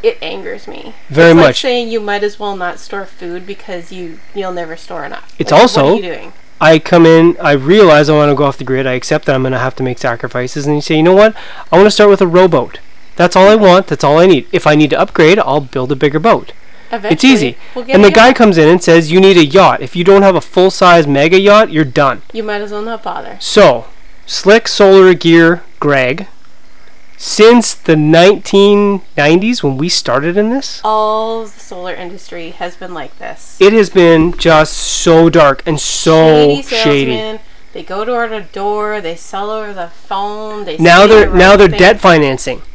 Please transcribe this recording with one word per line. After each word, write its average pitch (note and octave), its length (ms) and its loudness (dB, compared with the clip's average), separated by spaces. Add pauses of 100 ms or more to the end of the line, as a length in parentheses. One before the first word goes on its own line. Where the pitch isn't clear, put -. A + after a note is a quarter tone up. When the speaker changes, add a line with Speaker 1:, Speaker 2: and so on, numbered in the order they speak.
Speaker 1:
it A#4 180 -2
angers - 460 -12
me. - 260 -16 (140)
Speaker 2:
Very E3 240 4
Speaker 1:
It's E3 40 6
like E3 120 6
Speaker 2:
much. B2 120 -2
Speaker 1:
saying B3 280 -4
you A3+ 100 -4
might G3+ 240 -4
as G#3 160 -6
well G3+ 180 -8
not F3 220 -8
store G3 280 -12
food F3+ 380 -14
because F#3 460 -12
you, F3 300 -14 (120)
you'll F#3+ 200 -8
never E3+ 240 -10
store D#3 280 -12
enough. - 320 -14
Speaker 2:
It's - 140 -4
Speaker 1:
Like, D3+ 120 6
Speaker 2:
also F3 240 2
Speaker 1:
what E3 80 2
are - 20 -2
you G3+ 60 -6 (120)
doing? G2+ 180 -16 (280)
Speaker 2:
I D#3+ 180 4
come E3+ 280 2
in, E3 340 4
I D#3+ 140 0
realize D3+ 540 4
I D#3 60 2
wanna D3 220 2
go D3 80 0
off C#3 120 -2
the C#3 60 -10
grid, C3 240 -4
I B2+ 60 -4
accept B2+ 340 -4
that C#3+ 80 0
I'm C3 80 -2
gonna C3 160 -4
have B2+ 160 -4
to C3+ 80 -8
make B2+ 160 -6
sacrifices, B2+ 680 -6
and D3 120 -2
you D3 40 -4
say, D#3+ 180 -4
"You D#3 40 2
know F3 140 4
what? G#3+ 180 4 (380)
I D#3+ 40 4
wanna G3+ 140 6
start G#3 180 4
with G3+ 120 4
a F#3+ 80 2
rowboat. E3 500 0 (380)
That's F3 200 0
all F#3+ 120 6
I G#3+ 80 6
want, F#3+ 320 4
that's D3 160 -4
all D3 140 2
I F3+ 80 4
need. D3+ 260 2
If F3+ 140 -2
I D3+ 100 4
need D3+ 140 2
to D3 100 -2
upgrade, F3+ 400 2
I'll C#3+ 200 -2
build C3 300 -6
a C#3 60 -4
bigger D3 240 -2
boat." F#3+ 320 -2 (400)
It's G#3 120 -10
Speaker 1:
Eventually, C4 280 2
Speaker 2:
easy. D3 240 0 (180)
Speaker 1:
we'll B3 100 -10
get B3+ 120 0
Speaker 2:
And G#3 80 6
Speaker 1:
a G3+ 60 8
Speaker 2:
the - 40 -4
guy A3+ 140 6
Speaker 1:
yacht. C4 80 2
Speaker 2:
comes G#3 220 2
in D#3 100 6
and F3+ 120 4
says, E3 300 2
"You F3+ 100 4
need F#3+ 160 6
a E3 80 6
yacht. D#3 380 2
If C3 140 -10
you F3 80 -2
don't G3 180 6
have F#3+ 140 4
a D3+ 40 0
full-size F3+ 680 2
mega D#3 320 2
yacht, G#3 320 4
you're D#3 120 0
done." C3+ 380 -2 (100)
Speaker 1:
You A3 120 -10
might G#3 160 -8
as G#3 100 -12
well G#3 120 -10
not A3 200 -10
bother. F3 380 -12
Speaker 2:
So, C#3 460 2 (380)
Slick A3 440 0
Solar F#3+ 460 4
Gear E3 500 2 (160)
Greg, C#3+ 480 -2 (880)
since A3+ 580 2
the D#3+ 220 -2
nineteen G3 1080 2 (140)
nineties F3+ 460 0
when C3+ 140 -2
we D#3 120 -4
started D3 480 -2
in G#3+ 140 -2
this, C4+ 340 -8
Speaker 1:
All A3 600 -4
the G#3 40 -18 (120)
solar F3+ 340 -12
industry F3 560 -14
has F3+ 260 -12
been F3+ 160 -14
like C#3+ 260 -14
this. - 420 -14
Speaker 2:
it G3 120 4
has G#3+ 180 2
been E3+ 460 2
just D#3 380 2
so E3 560 2
dark D3 340 2
and D3+ 160 -4
so D#3+ 760 2
Speaker 1:
Shady C4+ 60 -10
Speaker 2:
shady. D3 500 -2
Speaker 1:
salesmen. G#3+ 280 -8 (320)
They E3 100 -14
go G3 220 -8
door A#3 240 -4
to A3 140 -10
door. G#3 580 -6
They E3+ 160 -10
sell G3+ 340 -12
over G#3+ 220 -10
the F3 160 -12
phone. G#3 760 -10
They D#3+ 140 -10
Speaker 2:
Now E3+ 240 4
Speaker 1:
say G#3 60 4
Speaker 2:
they're, G#3+ 220 4
Speaker 1:
the F#3 60 0
Speaker 2:
now F#3 140 6
Speaker 1:
right G3+ 60 6
Speaker 2:
they're F#3+ 120 6
Speaker 1:
thing. D3+ 100 -2
Speaker 2:
debt G3+ 220 4
financing. C#3 640 0 (120)